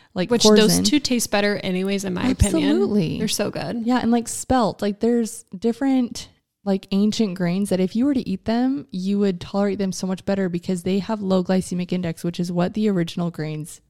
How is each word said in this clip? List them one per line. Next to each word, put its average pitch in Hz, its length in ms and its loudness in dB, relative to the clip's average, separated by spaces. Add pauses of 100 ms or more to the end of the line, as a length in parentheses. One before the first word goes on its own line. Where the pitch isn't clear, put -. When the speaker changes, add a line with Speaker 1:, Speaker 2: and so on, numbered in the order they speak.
(160)
Speaker 1:
like, 180 160 -2
Speaker 2:
Which 233 120 2
those 208 360 8
Speaker 1:
Korzen." 185 60 2
Speaker 2:
two 285 140 2
taste 247 320 -2
better 208 260 0
anyways, 190 460 -2
in 190 120 -4
my 190 140 -2
opinion. 262 400 2
Speaker 1:
Absolutely. 202 500 2
Speaker 2:
They're - 80 -2
so - 240 -2
good. 214 340 -6
Speaker 1:
Yeah, 247 160 2
and, 226 100 0
like, 233 160 0
spelt. - 560 0
Like, 208 160 -2
there's 233 460 0 (120)
different, 247 720 -2 (340)
like, 196 280 0
ancient 208 420 2
grains 185 360 0
that 180 100 2
if 185 160 0
you 233 100 2
were 285 80 2
to 254 160 -2
eat 190 160 -6
them, 254 460 0
you 190 260 -2
would 196 240 0
tolerate 196 380 -2
them 190 120 -2
so - 140 -6
much 185 180 -4
better 196 240 0
because 175 360 -4
they 190 160 0
have 208 200 -4
low 190 240 2
glycemic 180 480 -2
index, 175 320 -4
which 175 160 -4
is 180 120 -2
what 175 240 0
the 214 120 0
original 170 440 0
grains 156 580 -8